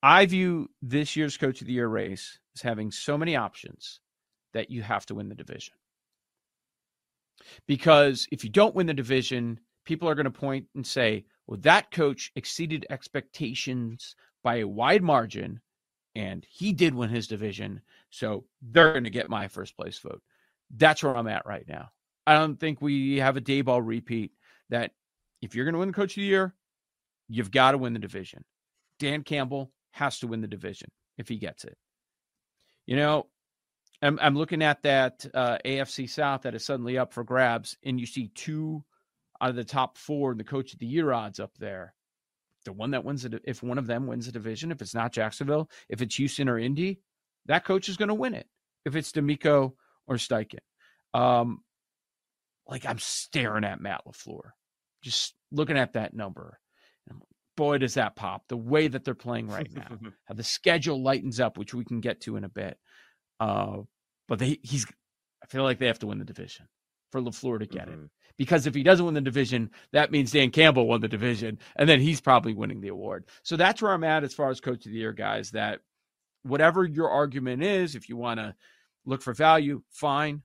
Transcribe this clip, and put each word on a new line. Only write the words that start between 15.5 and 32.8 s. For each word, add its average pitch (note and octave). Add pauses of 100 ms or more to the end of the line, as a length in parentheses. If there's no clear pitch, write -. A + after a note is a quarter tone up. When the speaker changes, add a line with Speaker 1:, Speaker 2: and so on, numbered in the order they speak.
Speaker 1:
and F#2+
he G3+
did D#3+
win A#2+
his A#2
division, G2+ (300)
so G#2+ (140)
they're D#3
gonna A#2+
get A#2+
my G2+
first -
place -
vote." - (480)
That's D3+
where C3+
I'm A#2
at G2+
right -
now. D2+ (340)
I D3+
don't D#3
think D#3
we C#3
have C3+
a C#3
Daboll B2+
repeat A2+ (360)
that A#2 (480)
if G2
you're A#2+
gonna E3
win F#3+
the F3+
Coach G3
of -
the G3+
Year, F#3+ (720)
you've A2
gotta C3+
win B2+
the A2+
division. G2 (540)
Dan D3
Campbell C#3 (200)
has -
to B2+
win A2+
the A2
division F#2+ (280)
if A2+
he A#2+
gets G2
it. - (1080)